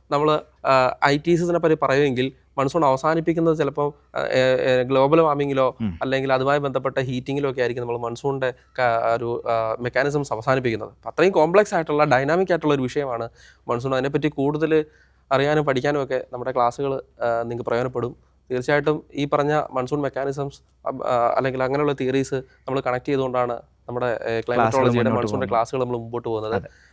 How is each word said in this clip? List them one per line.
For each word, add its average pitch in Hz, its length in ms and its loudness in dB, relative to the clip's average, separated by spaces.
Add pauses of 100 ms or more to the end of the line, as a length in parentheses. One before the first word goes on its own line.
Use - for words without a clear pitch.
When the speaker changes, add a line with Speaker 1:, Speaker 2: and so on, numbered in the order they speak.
(120)
Speaker 1:
നമ്മള്, 151 560 0
ആ, 131 380 4
ഐ 143 120 4
ടി 170 180 2
സിസിനെ 170 240 0
പറ്റി 160 220 4
പറയുമെങ്കിൽ 135 500 2 (260)
മൺസൂൺ 139 280 2
അവസാനിപ്പിക്കുന്നത് 160 720 2
ചിലപ്പം, 143 360 -2 (220)
ആ, 135 60 -4
ഏ, - 180 0
ഏ, 127 440 2
ഗ്ലോബൽ 135 380 4
വാർമിങ്ങിലോ 143 600 0
Speaker 2:
ഉം. 95 200 -4
Speaker 1:
അല്ലെങ്കിൽ 135 320 -2
അതുമായി 135 260 2
ബന്ധപ്പെട്ട 135 400 -4
ഹീറ്റിങ്ങിലോ 135 500 -4
ഒക്കെ 127 120 -4
ആയിരിക്കും 120 200 -2
നമ്മൾ 120 160 -4
മൺസൂണിന്റെ 123 560 -4 (260)
ക-, 117 360 2
ഒരു, 117 340 -4
ആ, 113 300 -2
മെക്കാനിസംസ് 139 540 -2
അവസാനിപ്പിക്കുന്നത്. 110 560 -2
അപ്പൊ - 200 -18
അത്രയും 175 220 2
കോംപ്ലക്സ് 185 440 4
ആയിട്ടുള്ള, 156 280 0
ഡൈനാമിക് 151 480 2
ആയിട്ടുള്ള 156 220 0
ഒരു 135 80 2
വിഷയമാണ് 123 480 -4 (380)
മൺസൂൺ. 123 260 -2
അതിനെപ്പറ്റി 143 340 0
കൂടുതൽ 151 580 0 (460)
അറിയാനും 143 340 2
പഠിക്കാനും 139 380 0
ഒക്കെ 127 200 -4 (100)
നമ്മുടെ 127 180 -6
ക്ലാസ്സുകൾ, 131 440 0
ആ, 117 460 -4
നിങ്ങൾക്ക് 117 220 -6
പ്രയോജനപ്പെടും. 123 520 -2 (360)
തീർച്ചയായിട്ടും 147 520 0 (100)
ഈ 143 120 -2
പറഞ്ഞ 147 360 2 (100)
മൺസൂൺ 131 300 -2
മെക്കാനിസംസ്, 139 880 -8
അബ്-, 131 160 -6
ആ, 120 340 2
അല്ലെങ്കിൽ 131 260 0
അങ്ങനെയുള്ള 143 300 0
തിയറീസ് 135 420 -2
നമ്മൾ 131 500 -6
കണക്ട് 123 220 -4
ചെയ്തുകൊണ്ടാണ് 127 460 -2
നമ്മുടെ, 120 520 -8
ഏ, 120 120 0
Speaker 2:
ക്ലാസ്സുകൾ 113 220 -4
Speaker 1:
ക്ലൈമറ്റോളജിയുടെ 120 480 2
Speaker 2:
മുന്നോട്ട് 120 220 2
Speaker 1:
മൺസൂണിന്റെ 120 180 0
Speaker 2:
പോകുന്നത്. 127 220 -4
Speaker 1:
ക്ലാസ്സുകൾ 117 300 -2
നമ്മൾ 123 180 -4
മുമ്പോട്ട് 117 300 -8
പോകുന്നത്. 110 260 -4
Speaker 2:
അതെ. 101 140 -4 (260)